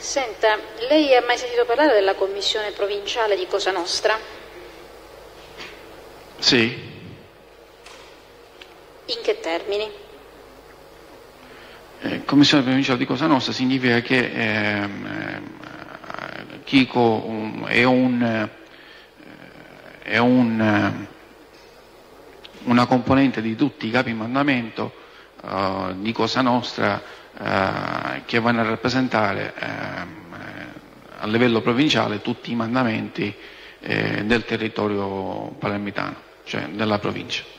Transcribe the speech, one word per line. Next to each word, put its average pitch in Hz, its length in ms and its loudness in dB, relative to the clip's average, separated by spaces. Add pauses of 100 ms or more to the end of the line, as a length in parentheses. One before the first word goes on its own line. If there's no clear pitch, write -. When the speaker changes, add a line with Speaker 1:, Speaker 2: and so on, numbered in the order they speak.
Speaker 1:
Senta, 220 500 0 (300)
lei 285 260 6
ha 240 60 8
mai 240 160 2
sentito 240 300 0
parlare 262 260 4
della 196 220 6
commissione 196 560 -2
provinciale 202 680 0
di 180 100 -2
Cosa 190 260 0
Nostra? 196 460 0 (2250)
Speaker 2:
Sì. 120 260 4 (2500)
Speaker 1:
In 233 180 -8
che - 180 0
termini? 202 460 -4 (2250)
Speaker 2:
Eh, 92 240 -4
commissione 139 380 6
provinciale 131 340 2
di 131 80 0
Cosa 135 220 -2
Nostra 123 260 2
significa 127 480 2
che, 123 320 0
ehm, 104 760 -2
ehm, - 1600 -12
Chico, 127 360 2 (260)
um, 110 400 -6
è 113 180 4
un, 127 380 4
eh, 113 260 0 (1600)
è 107 120 -2
un, 120 420 6
eh, 104 480 2 (1600)
una 123 220 4
componente 131 560 4
di 113 140 -2
tutti 131 300 0
i 110 40 -2
capi 120 240 0
mandamento, 117 760 -2 (540)
eh, 95 520 -2
di 107 160 -4
Cosa 113 280 0
Nostra, 117 760 0 (240)
eh, 98 840 -2
che 117 140 0
vanno 113 220 2
a - 20 2
rappresentare, 110 920 0
ehm, 95 800 -10
eh, - 320 -14 (520)
a - 100 -8
livello 117 320 4
provinciale 117 600 2
tutti - 300 -6
i 117 60 -2
mandamenti, 113 760 -2 (480)
eh, 107 440 -2
del 110 200 2
territorio 104 1120 -4
palermitano, 101 600 -6 (260)
cioè - 200 -6
della 104 360 0
provincia. - 460 -6 (140)